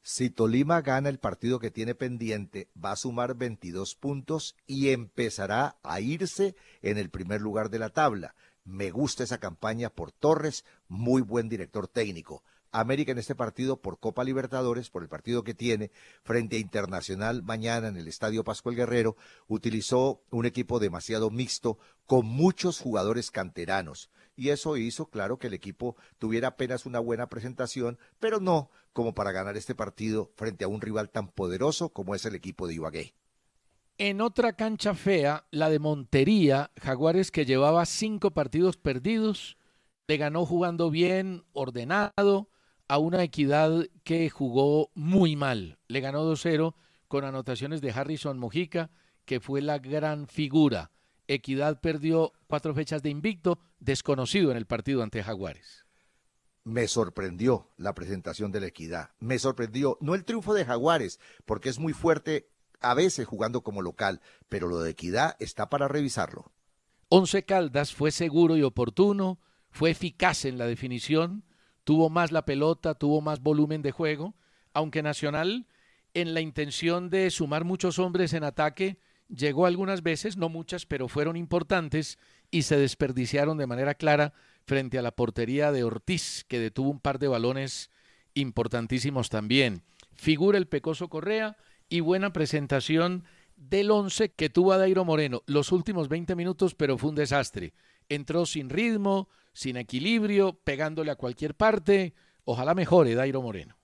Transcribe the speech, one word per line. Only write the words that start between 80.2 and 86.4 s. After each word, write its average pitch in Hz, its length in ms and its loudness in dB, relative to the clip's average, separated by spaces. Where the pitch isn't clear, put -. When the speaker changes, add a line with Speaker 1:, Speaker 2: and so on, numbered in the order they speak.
Speaker 2:
no 165 120 -2
muchas, 165 360 -10
pero 156 220 -4
fueron 151 280 -2
importantes 165 840 -2
y 160 120 2
se 151 140 4
desperdiciaron 139 800 2
de 139 80 -2
manera 131 300 -2
clara 147 380 4
frente 131 320 0
a - 20 0
la 120 140 -2
portería 123 560 0
de 131 120 2
Ortiz, 117 640 -2